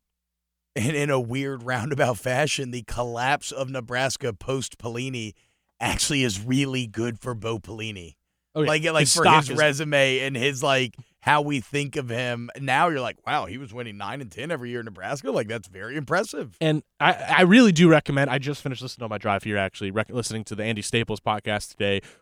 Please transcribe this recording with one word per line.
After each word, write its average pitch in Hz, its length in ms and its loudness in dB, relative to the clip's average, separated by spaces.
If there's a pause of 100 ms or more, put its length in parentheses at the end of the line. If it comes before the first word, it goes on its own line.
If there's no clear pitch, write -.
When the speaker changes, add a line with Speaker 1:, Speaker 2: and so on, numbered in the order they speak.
(760)
Speaker 1:
in, 127 200 0
in 143 140 0
a 135 100 2
weird 127 440 -6
<laughs> - 0 -
roundabout 127 540 0
fashion, 127 540 -2
the 123 120 -8
collapse 123 680 -2
of 131 180 -4
Nebraska 127 640 -4
post - 440 -6
Pelini 120 560 -8 (460)
actually 131 440 0
is 101 180 0
really 127 460 0
good 110 320 -4
for 123 140 -6
Bo 110 260 -6
Pelini. 101 560 -12 (380)
Speaker 2:
Oh, 156 80 0
yeah. 151 80 2
Speaker 1:
Like, 156 160 2
like, 160 160 2
Speaker 2:
His 143 120 2
Speaker 1:
for 165 100 2
Speaker 2:
stock 156 180 8
Speaker 1:
his 131 100 -4
Speaker 2:
is 123 60 -2
Speaker 1:
resume 143 640 2
and 135 160 -4
his, 131 280 -2
like, 131 320 0 (240)
how 147 220 4
we 147 180 -2
think 143 380 -4
of 131 100 -4
him. 120 420 -4 (100)
Now 139 280 2
you're 147 140 -2
like, 110 240 -6
"Wow, 123 220 -2
he 98 100 -10
was 127 160 -16
winning 117 240 -12
nine 104 240 -8
and 110 100 -14
ten 143 200 -10
every 123 180 -6
year 120 100 -6
in 117 60 -10
Nebraska? 113 460 -8
Like, 135 180 -2
that's 113 180 -8
very 98 300 -12
impressive." 160 640 -4
Speaker 2:
And 156 220 0 (160)
I, 165 140 6
I 151 280 2
really 208 320 10
do 160 160 8
recommend, 143 400 4
I 123 80 0
just 135 240 -6
finished 127 200 -8
listening 127 220 -12
on 110 60 -8
my 107 80 -6
drive 101 260 0
here, 104 140 -2
actually, 98 340 -2
rec-, 104 180 -2
listening 110 360 -6
to 110 100 -10
the 107 80 -6
Andy 110 180 -2
Staples 110 380 -2
podcast 107 520 -2
today 101 280 0 (220)